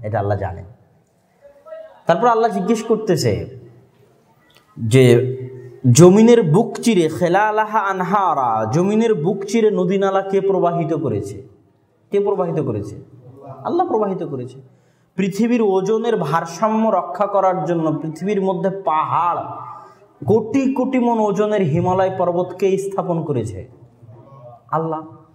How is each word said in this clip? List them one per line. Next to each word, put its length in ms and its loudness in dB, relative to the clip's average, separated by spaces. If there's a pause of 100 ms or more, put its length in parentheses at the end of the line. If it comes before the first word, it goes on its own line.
এটা 160 -2
আল্লাহ 180 -2
জানেন। 280 -8 (1400)
তারপর 220 0
আল্লাহ 240 0
জিজ্ঞেস 320 -4
করতেছে 760 -2 (1160)
যে 600 4 (540)
জমিনের 520 8
বুক 340 2
চিরে, 320 2 (100)
খেলালাহা 600 2
আনহারা, 920 0
জমিনের 420 2
বুক 320 -2
চিরে 260 2
নদী 260 0
নালা 240 0
কে 200 0
প্রবাহিত 520 0
করেছে? 540 -6 (640)
কে 80 0
প্রবাহিত 400 -2
করেছে? 440 -6 (600)
আল্লাহ 240 -2
প্রবাহিত 360 -2
করেছে। 520 -12 (400)
পৃথিবীর 460 0
ওজনের 560 0
ভারসাম্য 720 -2
রক্ষা 380 -2
করার 380 0
জন্য 360 -2
পৃথিবীর 400 -4
মধ্যে 280 -2
পাহাড়, 680 -2 (840)
কোটি 480 0
কোটি 260 -2
মন 200 0
ওজনের 420 0
হিমালয় 560 2
পর্বতকে 600 0
স্থাপন 460 -4
করেছে 440 -6 (1040)
আল্লাহ। 300 -4 (340)